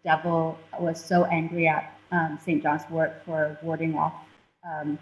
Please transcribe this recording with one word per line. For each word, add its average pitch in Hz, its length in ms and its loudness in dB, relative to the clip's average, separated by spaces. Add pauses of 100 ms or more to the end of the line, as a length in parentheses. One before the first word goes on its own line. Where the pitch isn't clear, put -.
devil 160 540 2 (220)
was 165 240 -2
so 175 220 4
angry 165 420 0
at, - 320 0 (120)
um, 160 320 0
Saint 160 200 2
John's 156 260 0
wort 160 360 0
for 151 360 -2
warding 160 340 -2
off, 156 180 0 (540)
um, 151 340 -6